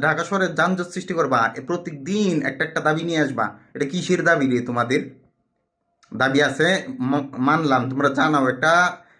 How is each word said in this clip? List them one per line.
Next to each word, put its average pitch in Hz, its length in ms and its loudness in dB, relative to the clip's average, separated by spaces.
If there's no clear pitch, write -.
ঢাকা 156 220 0
শহরে 190 240 0
যানজট 175 400 0
সৃষ্টি 185 260 -8
করবা, 131 440 2
এ 131 40 -12
প্রত্যেক 156 420 -6
দিন 180 420 0
একটা 135 200 -4
একটা 156 140 -4
দাবি 156 240 0
নিয়ে 165 160 -2
আসবা। 117 400 -2
এটা 139 120 -2
কিসের 175 380 -2
দাবি 156 240 4
রে 123 120 2
তোমাদের? 120 500 0
দাবি 135 280 2
আছে, 156 420 2
ম-, 135 280 -2
মানলাম, 131 520 2
তোমরা 139 200 2
জানাও 151 400 2
একটা 165 480 2